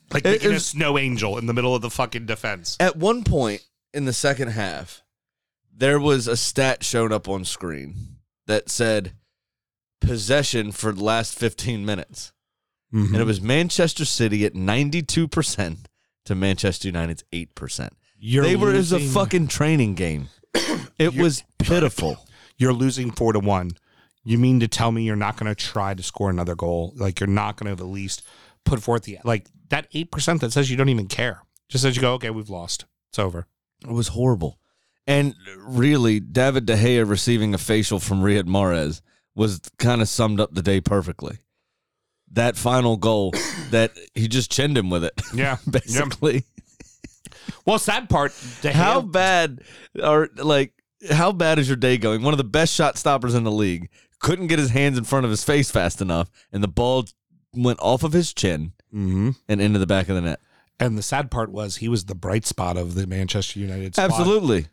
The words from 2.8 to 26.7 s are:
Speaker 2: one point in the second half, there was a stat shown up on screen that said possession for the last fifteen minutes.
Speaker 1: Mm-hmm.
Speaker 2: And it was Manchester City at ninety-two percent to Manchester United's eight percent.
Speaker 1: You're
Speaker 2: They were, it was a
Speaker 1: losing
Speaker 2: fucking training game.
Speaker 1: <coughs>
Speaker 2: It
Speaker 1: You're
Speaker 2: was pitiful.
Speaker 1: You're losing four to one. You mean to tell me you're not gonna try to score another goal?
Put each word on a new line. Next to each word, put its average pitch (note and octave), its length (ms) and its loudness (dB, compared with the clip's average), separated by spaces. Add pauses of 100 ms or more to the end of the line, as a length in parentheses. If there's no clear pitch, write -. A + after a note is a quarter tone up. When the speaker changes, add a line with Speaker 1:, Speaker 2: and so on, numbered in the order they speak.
Speaker 2:
one G#3+ 260 0
point A#2+ 420 0 (280)
in C#3+ 120 -4
the B2+ 80 -2
second C#3 360 -2
half, F#2+ 520 -8 (720)
there C#3 240 2
was C#3 280 2
a A#2 100 0
stat - 460 0
shown A2+ 280 0
up G#2 160 -2
on F#2+ 180 -4
screen D#2 500 -10 (500)
that G#2+ 240 -2
said A2 440 0 (880)
possession A#2 680 0
for A2 200 -4
the G2 120 -4
last A2 340 0
fifteen A2 480 -4
minutes. - 460 -6 (600)
Speaker 1:
Mm-hmm. G#2 220 2
Speaker 2:
And A2 60 4
it A#2 40 2
was G2+ 160 0
Manchester D#3+ 640 0
City G#2+ 400 2
at - 80 0
ninety-two C#3+ 720 -2
percent F#2+ 600 -4 (380)
to G2+ 100 -4
Manchester F#2+ 540 0
United's E2 420 -4
eight E2+ 240 -10
percent. - 380 -10 (260)
Speaker 1:
You're B2 240 2
Speaker 2:
They F3 120 4
were, G3+ 180 4
it F#3+ 40 4
was F3 140 2
a F3+ 60 4
Speaker 1:
losing C#3 160 -2
Speaker 2:
fucking F#3 340 2
training C#3+ 480 2
game. D#2 340 -4 (240)
Speaker 1:
<coughs> - 160 -2 (300)
Speaker 2:
It D#3+ 140 2
Speaker 1:
You're C#3 100 0
Speaker 2:
was D#3 200 0 (140)
pitiful. - 640 0 (340)
Speaker 1:
You're B2+ 140 4
losing B2 380 0
four A2+ 240 2
to G#2 60 2
one. F#2+ 320 0 (520)
You A#2 140 0
mean B2+ 220 6
to A#2 80 2
tell A#2 240 0
me A2+ 120 -2
you're A2 120 -2
not G#2 220 -2
gonna G#2+ 180 -4
try G2 400 -4
to F#2 80 -10
score - 260 -4
another F2 260 -2
goal? E2+ 400 -4